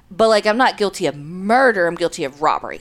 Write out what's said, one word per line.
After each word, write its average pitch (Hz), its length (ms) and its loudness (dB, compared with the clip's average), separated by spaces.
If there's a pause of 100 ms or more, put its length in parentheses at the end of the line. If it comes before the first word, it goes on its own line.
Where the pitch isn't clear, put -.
(100)
But, 220 180 2
like, 208 180 2
I'm 214 100 2
not 233 220 2
guilty 196 260 -2
of 143 120 -2
murder. 190 680 0
I'm 170 80 -2
guilty 165 300 -4
of 139 160 -10
robbery." 120 400 -2